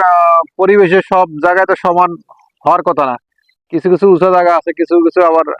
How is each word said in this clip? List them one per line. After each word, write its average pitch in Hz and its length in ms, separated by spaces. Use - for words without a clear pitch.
আহ, 170 360
পরিবেশে 190 520
সব 185 180
জায়গায় 175 240
তো 190 80
সমান 175 360
হওয়ার 175 180
কথা 147 240
না, 123 100
কিছু 165 200
কিছু 180 200
উঁচা 180 200
জায়গা 175 260
আছে, 170 160
কিছু 170 220
কিছু 170 320
আবার 160 180